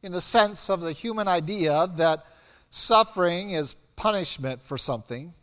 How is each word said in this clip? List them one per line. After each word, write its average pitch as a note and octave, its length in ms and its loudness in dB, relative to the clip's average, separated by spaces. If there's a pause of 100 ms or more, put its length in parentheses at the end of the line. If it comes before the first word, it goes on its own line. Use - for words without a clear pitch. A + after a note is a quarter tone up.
in F#3+ 100 -12
the F3 100 -2
sense G#3 480 2
of F#3 120 0
the E3 120 -4
human A3 340 -4
idea E3+ 680 2
that D#3+ 300 2 (440)
suffering G3 800 2
is D#3 240 -4 (200)
punishment C#3+ 640 -4
for C#3 160 -10
something. B2 640 -6